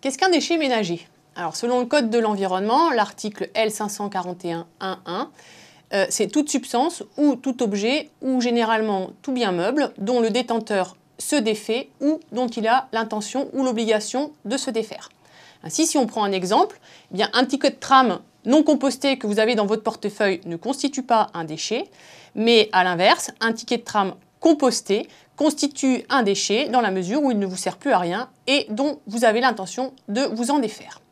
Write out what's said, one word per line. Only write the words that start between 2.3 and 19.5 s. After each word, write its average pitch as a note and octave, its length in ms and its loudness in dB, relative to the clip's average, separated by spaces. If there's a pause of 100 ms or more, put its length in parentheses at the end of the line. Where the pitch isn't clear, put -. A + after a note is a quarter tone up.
l'article G#3 640 -4
L A3 180 0
cinq G#3+ 180 -6
cent G#3 180 -8
quarante F3+ 380 -8
et E3+ 80 -4
un E3 120 -8 (140)
un F#3+ 260 -8
un, G#3+ 240 -6 (640)
euh, G3 160 2
c'est G3+ 180 -2
toute D4 220 0
substance C4 540 -2 (140)
ou C#4+ 180 4
tout B3+ 260 -4
objet A3 480 0 (120)
ou B3+ 180 0
généralement A3 680 0 (120)
tout C#4 120 -6
bien A#3+ 180 0
meuble A3 460 0
dont A#3+ 240 0
le A3+ 80 2
détenteur A3 680 -2 (240)
se - 160 -2
défait A3 540 -2 (100)
ou D#4 220 0 (100)
dont B3 160 -2
il A3+ 220 -2
a B3+ 240 2
l'intention A3+ 580 -4
ou C4 140 -2
l'obligation A#3 680 -2 (140)
de G#3+ 100 -4
se C4 140 -4
défaire. A3 400 -6 (520)
Ainsi, E3 240 -2
si - 120 0
on B3 100 2
prend G#3+ 160 -2
un G3+ 80 0
exemple, G3 480 0 (320)
eh - 60 -12
bien, G3+ 160 0
un B3 100 4
ticket C#4 280 0
de C#4 40 -14
tram C4 460 4 (240)
non D4 180 6
composté C4+ 540 2
que A3+ 100 -8
vous G#3 120 0
avez A3+ 160 4